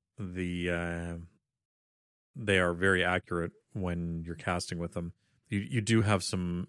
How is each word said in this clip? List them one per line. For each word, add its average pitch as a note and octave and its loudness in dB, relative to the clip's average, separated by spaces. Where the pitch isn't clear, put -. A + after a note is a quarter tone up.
the, F2+ -4
uh, E2+ -2
they G#2 2
are F2+ 4
very F#2 4
accurate F2 0
when E2+ -2
you're E2+ -8
casting F2 -4
with E2+ -6
them. E2+ -6
You, G2+ 0
you A#2+ -2
do A2 4
have G2 4
some F2+ -2